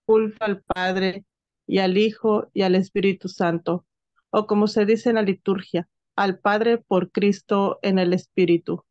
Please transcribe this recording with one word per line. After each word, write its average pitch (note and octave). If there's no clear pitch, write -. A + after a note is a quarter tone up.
culto A3
al G3+
Padre F#3
y F#3+
al F#3
Hijo G#3+
y G3
al F#3
Espíritu F#3+
Santo, E3+
o G#3+
como G#3
se G#3
dice A3
en A3+
la A3
liturgia, F#3+
al G3
Padre A3
por F3+
Cristo G3+
en F#3+
el F3
Espíritu. F3